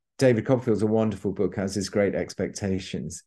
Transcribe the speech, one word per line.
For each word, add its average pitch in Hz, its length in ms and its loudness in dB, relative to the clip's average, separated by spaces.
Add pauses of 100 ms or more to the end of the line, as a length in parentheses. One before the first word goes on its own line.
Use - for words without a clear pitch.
(180)
David 123 260 4
Copperfield's 113 380 2
a 110 40 2
wonderful 107 460 0
book, 95 240 -2
as 101 200 -2
is 95 120 -4
Great 101 260 2
Expectations. 92 1120 -6